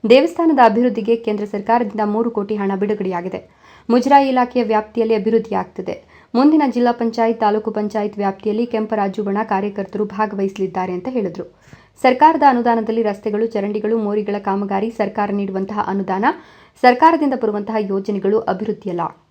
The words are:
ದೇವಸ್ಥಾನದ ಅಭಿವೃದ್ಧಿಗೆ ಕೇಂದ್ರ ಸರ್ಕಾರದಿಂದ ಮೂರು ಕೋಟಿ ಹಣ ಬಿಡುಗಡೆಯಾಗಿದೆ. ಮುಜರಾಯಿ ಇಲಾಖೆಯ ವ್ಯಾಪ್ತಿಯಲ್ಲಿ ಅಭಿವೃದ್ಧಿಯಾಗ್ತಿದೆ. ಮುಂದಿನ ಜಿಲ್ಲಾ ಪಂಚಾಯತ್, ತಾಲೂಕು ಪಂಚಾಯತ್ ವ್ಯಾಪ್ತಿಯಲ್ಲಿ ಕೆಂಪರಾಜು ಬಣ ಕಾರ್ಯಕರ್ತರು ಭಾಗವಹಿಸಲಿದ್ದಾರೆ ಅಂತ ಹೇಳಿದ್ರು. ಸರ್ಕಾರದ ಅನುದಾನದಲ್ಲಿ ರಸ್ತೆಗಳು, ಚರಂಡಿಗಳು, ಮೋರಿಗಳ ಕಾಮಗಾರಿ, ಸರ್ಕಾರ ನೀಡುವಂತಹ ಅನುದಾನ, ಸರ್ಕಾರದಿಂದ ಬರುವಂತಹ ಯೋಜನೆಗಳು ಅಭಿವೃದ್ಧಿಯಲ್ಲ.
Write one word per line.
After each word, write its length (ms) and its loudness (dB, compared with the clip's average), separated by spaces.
ದೇವಸ್ಥಾನದ 540 4
ಅಭಿವೃದ್ಧಿಗೆ 520 2
ಕೇಂದ್ರ 280 -4
ಸರ್ಕಾರದಿಂದ 600 -2
ಮೂರು 260 -2
ಕೋಟಿ 260 -4
ಹಣ 160 -2
ಬಿಡುಗಡೆಯಾಗಿದೆ. 580 -4
ಮುಜರಾಯಿ 380 4
ಇಲಾಖೆಯ 420 0
ವ್ಯಾಪ್ತಿಯಲ್ಲಿ 440 0
ಅಭಿವೃದ್ಧಿಯಾಗ್ತಿದೆ. 800 -2
ಮುಂದಿನ 280 6
ಜಿಲ್ಲಾ 260 2
ಪಂಚಾಯತ್, 400 0
ತಾಲೂಕು 300 0
ಪಂಚಾಯತ್ 520 -4
ವ್ಯಾಪ್ತಿಯಲ್ಲಿ 440 -2
ಕೆಂಪರಾಜು 560 -2
ಬಣ 160 -2
ಕಾರ್ಯಕರ್ತರು 520 -4
ಭಾಗವಹಿಸಲಿದ್ದಾರೆ 880 -4
ಅಂತ 240 -8
ಹೇಳಿದ್ರು. 280 -4
ಸರ್ಕಾರದ 460 4
ಅನುದಾನದಲ್ಲಿ 540 2
ರಸ್ತೆಗಳು, 440 -2
ಚರಂಡಿಗಳು, 600 -2
ಮೋರಿಗಳ 320 -2
ಕಾಮಗಾರಿ, 520 -2
ಸರ್ಕಾರ 420 -4
ನೀಡುವಂತಹ 600 -4
ಅನುದಾನ, 320 -2
ಸರ್ಕಾರದಿಂದ 600 6
ಬರುವಂತಹ 360 -4
ಯೋಜನೆಗಳು 640 -2
ಅಭಿವೃದ್ಧಿಯಲ್ಲ. 520 -6